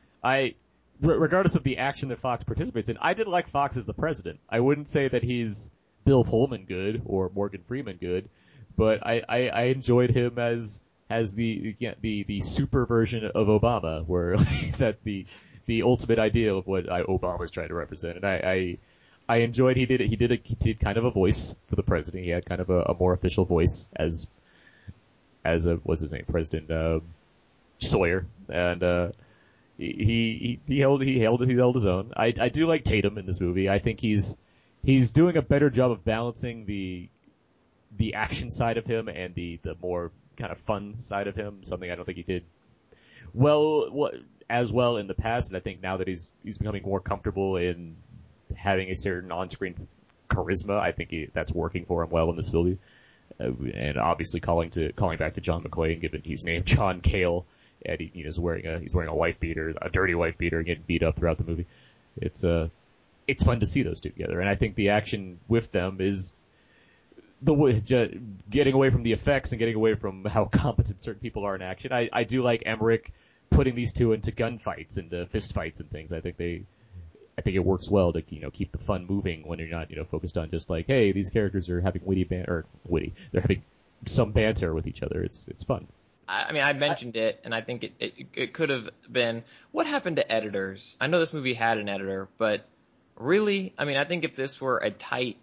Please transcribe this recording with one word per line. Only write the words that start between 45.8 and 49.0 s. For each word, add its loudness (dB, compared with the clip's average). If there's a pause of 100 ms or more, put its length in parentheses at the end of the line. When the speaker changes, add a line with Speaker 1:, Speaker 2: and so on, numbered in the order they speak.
Speaker 1:
now -4
that -2
he's, -8 (100)
he's -12
becoming -4
more -2
comfortable -2
in -2 (600)
having 0
a -2
certain -4